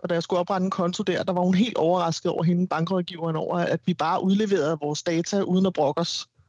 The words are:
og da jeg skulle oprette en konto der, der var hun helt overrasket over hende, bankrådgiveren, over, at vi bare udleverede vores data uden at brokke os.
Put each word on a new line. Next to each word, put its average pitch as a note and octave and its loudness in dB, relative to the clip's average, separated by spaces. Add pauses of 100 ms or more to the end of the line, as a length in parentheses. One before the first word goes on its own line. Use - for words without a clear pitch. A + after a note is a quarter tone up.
og F3 -6
da F3 0
jeg E3+ 0
skulle F3+ 0
oprette F3+ 0
en F#3+ 0
konto F3+ -2
der, - 0
der F#3+ -2
var F3+ 2
hun F#3 4
helt G#3+ 2
overrasket E3+ 0
over - -2
hende, F3 2
bankrådgiveren, E3 -2
over, E3+ -2
at E3 0
vi F3+ 0
bare D#3+ 0
udleverede F#3+ 2
vores D3 -4
data E3+ 0
uden F#3 2
at F#3 0
brokke D3 0
os. - -6 (220)